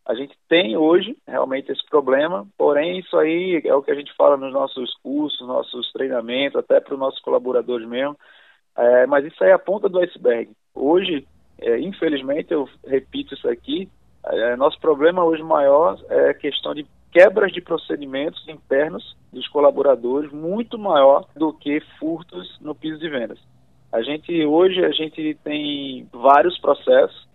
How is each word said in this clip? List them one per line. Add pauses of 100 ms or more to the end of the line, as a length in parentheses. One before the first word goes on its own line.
A
gente (140)
tem
hoje (100)
realmente
esse
problema, (100)
porém
isso
aí
é
o
que
a
gente
fala
nos
nossos (100)
cursos,
nossos
treinamentos,
até
pros
nossos
colaboradores
mesmo, (600)
é,
mas
isso
aí
é
a
ponta
do
iceberg. (240)
Hoje, (320)
é,
infelizmente,
eu (180)
repito
isso
aqui, (340)
é,
nosso
problema
hoje
maior (100)
é
a
questão
de (240)
quebras
de
procedimentos
internos (180)
dos
colaboradores,
muito
maior (100)
do
que (180)
furtos
no
piso
de
vendas. (520)
A
gente,
hoje,
a
gente
tem
vários
processos,